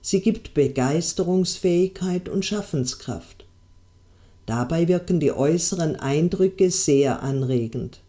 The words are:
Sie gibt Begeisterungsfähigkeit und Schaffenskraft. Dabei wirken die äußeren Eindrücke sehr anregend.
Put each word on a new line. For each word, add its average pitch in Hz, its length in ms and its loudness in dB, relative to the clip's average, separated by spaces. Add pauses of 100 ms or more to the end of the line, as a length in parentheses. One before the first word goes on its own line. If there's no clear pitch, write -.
Sie - 200 0
gibt - 340 -2
Begeisterungsfähigkeit 175 1700 0
und 190 160 -2
Schaffenskraft. - 1000 -6 (1000)
Dabei 123 420 0
wirken 175 320 2
die 151 120 2
äußeren 160 640 0
Eindrücke 175 760 2
sehr 139 520 2
anregend. 127 880 -2